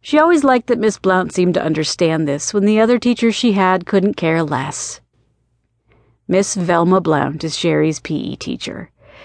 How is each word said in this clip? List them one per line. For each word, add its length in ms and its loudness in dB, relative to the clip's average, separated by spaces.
She 180 0
always 240 4
liked 260 2
that 100 0
Miss 200 0
Blount 360 0
seemed 200 2
to 80 0
understand 640 -2
this 280 -6
when 100 2
the 160 4
other 180 4
teachers 360 0
she 180 0
had 320 2
couldn't 320 0
care 260 0
less. 600 -6
Miss 280 0
Velma 480 2
Blount 420 -2
is 100 -6
Sherry's 460 0
P 160 -8
E 200 -6
teacher. 540 -10